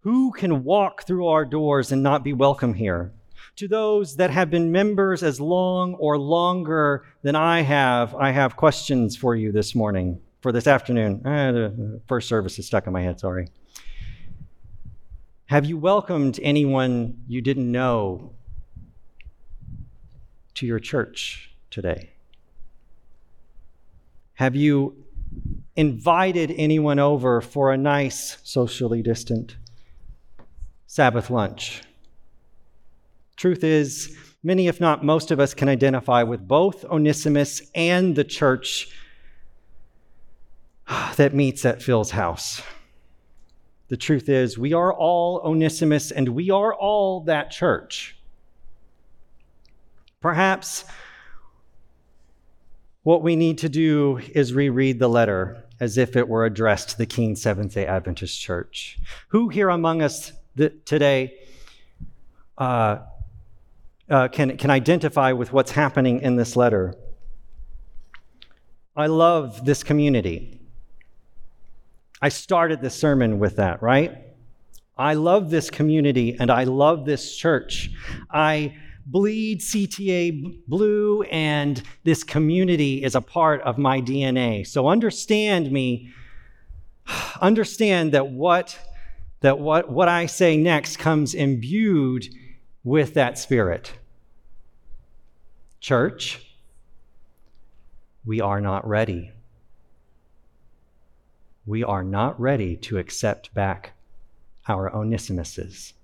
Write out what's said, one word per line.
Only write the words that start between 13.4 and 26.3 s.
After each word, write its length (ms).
Have 200
you 120
welcomed 640
anyone 840
you 120
didn't 320
know 640
to 100
your 140
church 720
today? 400
Have 220
you 400
invited 840